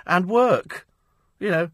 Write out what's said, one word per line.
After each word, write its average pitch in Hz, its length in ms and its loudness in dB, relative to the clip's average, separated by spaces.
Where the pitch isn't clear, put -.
and 180 220 0
work. 226 580 0
You 202 100 -4
know, 165 240 -2